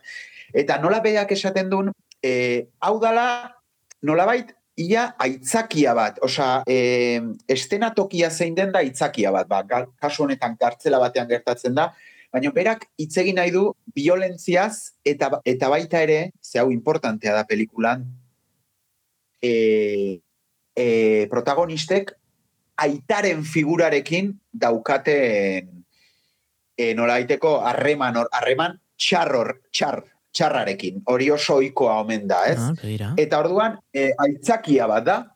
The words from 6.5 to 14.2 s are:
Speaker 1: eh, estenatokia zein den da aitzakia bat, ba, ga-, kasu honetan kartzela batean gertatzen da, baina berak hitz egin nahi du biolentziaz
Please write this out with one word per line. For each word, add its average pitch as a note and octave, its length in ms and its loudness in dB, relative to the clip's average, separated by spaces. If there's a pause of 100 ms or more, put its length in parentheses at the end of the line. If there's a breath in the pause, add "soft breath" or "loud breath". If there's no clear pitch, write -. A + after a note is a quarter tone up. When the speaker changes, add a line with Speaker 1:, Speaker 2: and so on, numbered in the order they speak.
Speaker 1:
eh, B2 540 2 (260)
estenatokia F#3 800 0
zein E3 240 -4
den F#3+ 180 0
da F#3 80 2
aitzakia C3 520 0
bat, F#2+ 160 0
ba, G2 160 0
ga-, B2 240 -4 (120)
kasu D3 240 -2
honetan C3 340 -2
kartzela B2+ 420 2
batean B2 280 0
gertatzen A#2+ 460 -2
da, D#3+ 180 0 (400 soft breath)
baina C4+ 200 -2
berak A3 340 0 (120)
hitz D#3 200 -6
egin F#3 180 0
nahi F3 140 0
du F#3+ 240 2 (220)
biolentziaz F3+ 960 0 (120)